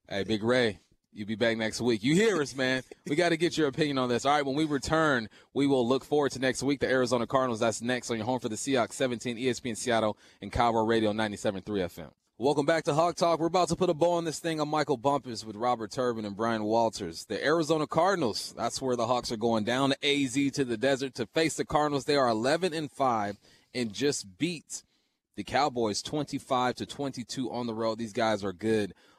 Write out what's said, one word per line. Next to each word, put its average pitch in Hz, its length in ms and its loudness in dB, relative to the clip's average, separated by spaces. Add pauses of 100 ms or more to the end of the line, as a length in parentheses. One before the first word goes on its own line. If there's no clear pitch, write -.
Hey, 98 140 -2
Big 104 200 -2
Ray, 117 360 2 (340)
you 104 120 -10
be 110 100 -6
back 113 220 2
next 110 240 -4
week. 113 220 0
You 135 100 4
hear 196 280 4
us, 120 140 -4
man. 131 280 0 (240)
We 147 80 0
gotta 170 220 2
get 160 200 0
your 156 100 2
opinion 143 300 0
on 127 120 0
this. 120 160 0
All 139 80 4
right, 147 120 2
when 135 100 -2
we 156 100 0
return, 147 640 2 (240)
we 139 120 2
will 131 220 4
look 127 180 2
forward 143 280 0
to 123 60 -8
next 127 220 0
week, 135 180 0
the 117 80 0
Arizona 123 380 2
Cardinals. 127 340 0
That's 113 220 0
next 120 300 -2
on 117 60 -2
your 107 100 -4
home 127 120 -2
for 117 100 -6
the 107 60 -4
Seahawks, 123 380 0
seventeen 123 440 -2
E 127 120 0
S 117 100 -2
P 127 100 -6
N 110 60 -4
Seattle 110 420 0 (240)
and 101 100 -10
Cowboy 117 300 2
Radio 110 320 4
ninety-seven 104 500 -4
three 104 180 -2
F 85 160 -6
M. 78 140 -14 (280)
Welcome 139 280 0
back 160 160 2
to 160 100 0
Hawk 165 220 2
Talk. 170 240 2
We're 160 80 0
about 175 220 2
to 170 60 0
put 180 140 0
a 170 60 2
bow 170 160 4
on 170 140 0
this 160 120 -6
thing. 160 220 -4
I'm 151 100 0
Michael 151 260 0
Bumpus 120 480 -2
with 110 120 -12
Robert 113 340 0
Turbin 120 340 -2
and 101 140 -6
Brian 113 280 0
Walters. 107 600 0
The - 180 -4
Arizona 151 440 2
Cardinals, 160 680 0
that's 117 240 -4
where 131 160 0
the 117 120 0
Hawks 123 240 0
are 120 60 -4
going, 113 260 2
down 127 260 2
to 135 140 0
A 143 240 2
Z 135 240 0
to 139 120 -2
the 120 140 -2
desert 131 380 0
to 120 100 -4
face 160 300 0
the 139 100 -4
Cardinals. 147 400 0
They 147 100 2
are 135 140 4
eleven 147 460 0
and 156 160 -6
five 107 460 0 (360)
and 120 180 -2
just 101 460 -2
beat - 460 -4 (520)
the 104 80 -8
Cowboys 123 600 0
twenty-five 127 720 -2
to 107 100 -8
twenty-two 131 640 -6
on 120 140 -4
the 117 80 -4
road. 110 240 -2
These 113 160 -8
guys 110 300 0
are 98 100 -4
good 104 400 0 (260)